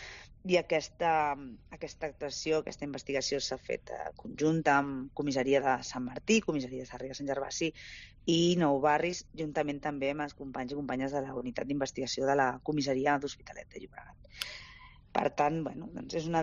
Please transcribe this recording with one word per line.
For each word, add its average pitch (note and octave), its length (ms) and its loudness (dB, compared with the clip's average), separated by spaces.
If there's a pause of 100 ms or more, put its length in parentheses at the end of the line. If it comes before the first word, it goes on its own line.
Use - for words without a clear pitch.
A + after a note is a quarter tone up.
(480)
i F3+ 100 6
aquesta, D#3+ 800 2 (340)
aquesta - 380 -10
actuació, D3+ 560 0
aquesta - 240 -8
investigació C#3 520 -2
s'ha C3 200 -4
fet, - 320 -6
eh, D2+ 240 -8
conjunta D#3 640 4
amb C#3 340 -2
Comissaria C3+ 480 2
de C3+ 220 4
Sant B2+ 240 -6
Martí, G#3+ 340 2
Comissaria C3 400 -4
de B2+ 80 -12
Sarrià, B2+ 240 -8
Sant C#3+ 160 -6
Gervasi C#3 440 -2 (520)
i E3 140 4 (180)
Nou C#3+ 240 4
Barris, D#3 440 2 (100)
juntament D3 480 -2
també C#3+ 320 0
amb D3+ 100 -2
els C#3+ 80 -8
companys C3+ 380 -8
i C#3+ 80 -4
companyes C3 320 -2
de C#3+ 160 0
la C3+ 80 -10
Unitat B2+ 320 -4
d'Investigació C3+ 580 -2
de C#3 140 4
la C3 100 4 (140)
Comissaria C#3+ 560 2
d'Hospitalet - 500 -10
de - 140 -12
Llobregat. - 340 -18 (920)
Per - 240 2
tant, D3+ 300 2
bueno, D#3 260 -8
doncs - 240 -10
és D#3 140 -2
una E3 140 2